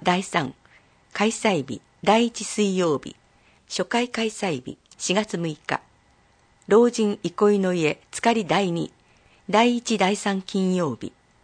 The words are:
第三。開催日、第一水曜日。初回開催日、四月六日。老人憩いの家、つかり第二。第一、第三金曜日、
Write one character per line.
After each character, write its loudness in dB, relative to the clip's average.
第 0
三。 -4
開 0
催 0
日、 -10
第 4
一 -8
水 0
曜 0
日。 -16
初 -4
回 -2
開 -4
催 -4
日、 -12
四 -2
月 0
六 -4
日。 -6
老 6
人 -2
憩 2
い 2
の 0
家、 0
つ -12
か 2
り -2
第 0
二。 -4
第 4
一、 -2
第 2
三 -2
金 0
曜 -2
日、 -10